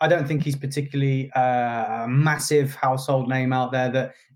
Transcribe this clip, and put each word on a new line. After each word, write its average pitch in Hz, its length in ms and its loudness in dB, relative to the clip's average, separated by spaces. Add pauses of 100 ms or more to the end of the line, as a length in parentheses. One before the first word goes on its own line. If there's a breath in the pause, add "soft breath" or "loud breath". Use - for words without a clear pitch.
I 160 80 4
don't 165 180 2
think 151 160 0
he's 143 140 -2
particularly, 139 720 -2
uh, 120 720 0
a 117 60 -4
massive 143 640 2
household 131 540 0
name 131 240 0
out 127 180 0
there 127 180 0
that 127 240 -2 (220 soft breath)